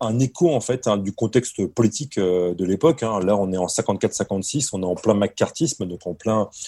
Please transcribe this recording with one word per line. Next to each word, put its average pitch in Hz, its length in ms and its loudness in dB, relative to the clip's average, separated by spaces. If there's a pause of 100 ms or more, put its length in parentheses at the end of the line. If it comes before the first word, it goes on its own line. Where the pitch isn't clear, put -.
un 117 180 0
écho, 151 340 2
en 123 80 2
fait, 123 280 -2
hein, 104 100 4
du 98 140 -4
contexte 113 560 0
politique, - 500 0
euh, 90 360 2
de 92 100 -4
l'époque, 117 400 2
hein. 107 160 -2
Là, 98 160 2
on 95 160 0
est 92 40 -2
en 90 120 0
cinquante-quatre 104 460 -2
cinquante-six, 101 580 -4
on 95 100 -4
est 92 40 -2
en 90 100 -2
plein 110 180 2
macartisme, 101 720 -2
donc 87 200 -10
en 87 80 -6
plein, 110 360 -2 (180)